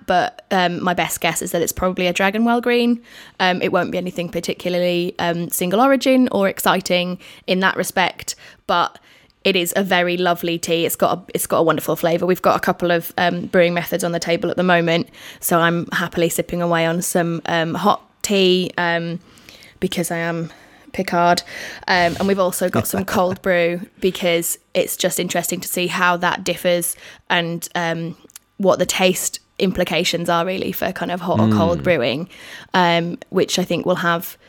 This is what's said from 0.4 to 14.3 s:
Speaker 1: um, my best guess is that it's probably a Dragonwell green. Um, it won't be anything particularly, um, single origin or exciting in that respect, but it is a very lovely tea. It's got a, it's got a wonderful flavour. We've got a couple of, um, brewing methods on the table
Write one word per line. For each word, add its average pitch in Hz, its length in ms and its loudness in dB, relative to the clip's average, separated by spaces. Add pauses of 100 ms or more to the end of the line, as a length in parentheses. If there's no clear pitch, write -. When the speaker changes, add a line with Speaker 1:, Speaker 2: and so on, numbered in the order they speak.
Speaker 1:
um, 180 340 0
my 180 80 2
best 175 300 -2
guess 165 180 0
is 180 120 -6
that 170 100 0
it's - 100 -2
probably 185 340 -2
a 175 60 0
Dragonwell 226 500 2
green. 240 400 0 (380)
Um, 180 220 2
it 190 100 0
won't 175 180 0
be 170 80 -4
anything 175 300 -6
particularly, 175 920 -2
um, 170 300 -2
single 190 320 0
origin 262 520 4
or 196 160 2
exciting 180 720 0 (280)
in 185 140 2
that 190 160 2
respect, - 600 -2 (320)
but 175 300 0 (440)
it 196 140 2
is 175 180 0
a 196 80 2
very 175 360 2
lovely 170 400 0
tea. 170 260 0
It's - 120 -2
got - 220 2
a, 185 40 -14 (120)
it's - 120 -2
got - 120 2
a 156 40 4
wonderful 156 340 0
flavour. 175 300 0
We've 180 160 0
got 143 140 4
a - 40 -2
couple 180 320 0
of, 170 240 0
um, 175 300 0
brewing 175 260 4
methods 175 320 -2
on 170 80 0
the 170 80 -2
table 170 300 0